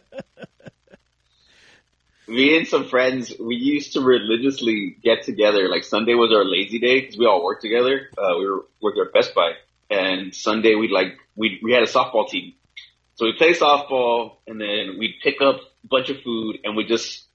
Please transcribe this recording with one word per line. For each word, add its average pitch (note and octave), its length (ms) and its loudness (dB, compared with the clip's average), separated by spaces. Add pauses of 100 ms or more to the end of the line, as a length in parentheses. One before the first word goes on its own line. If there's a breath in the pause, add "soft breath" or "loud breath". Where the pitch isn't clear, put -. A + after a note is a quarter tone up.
(2250 soft breath)
Me C3+ 300 4
and E3+ 100 -2
some C#3 200 -2
friends, B2+ 520 0
we A#2 160 -6
used C#3+ 380 -2
to D#3 80 0
religiously A#2 1000 0
get A2+ 220 2
together. G#2 440 2
Like, F2 140 -2
Sunday A2 320 0
was A#2 180 4
our G#2 120 6
lazy G2 340 -4
day B2+ 240 2
'cause A2+ 160 -16
we A#2 80 4
all F#2+ 180 4
worked G2+ 180 -4
together. B2 540 0
Uh, F#2 220 0
we F#2+ 100 -2
were, F#2+ 180 -6 (140)
worked G#2 240 -2
at - 80 -14
Best - 220 2
Buy, F2 200 2 (360)
and F#2+ 420 -2
Sunday A2 440 2
we'd, G#2+ 160 -2
like, F#2+ 240 0 (180)
we, G#2 260 -4
we A2+ 120 -2
had B2 100 4
a A2 40 2
softball A2 420 0
team. F2+ 240 -8 (640 loud breath)
So A#2 100 -6
we'd A2+ 120 -2
play E3 160 4
softball, C3+ 840 0 (100)
and A2 140 -14
then G#2 360 -6
we'd A2 280 -6
pick C#3+ 180 0
up C3+ 140 4
a - 320 -20
bunch B2+ 200 0
of C3 140 -6
food, A2+ 400 -6
and G#2+ 140 -6
we'd A2 100 -2
just - 380 -4 (100)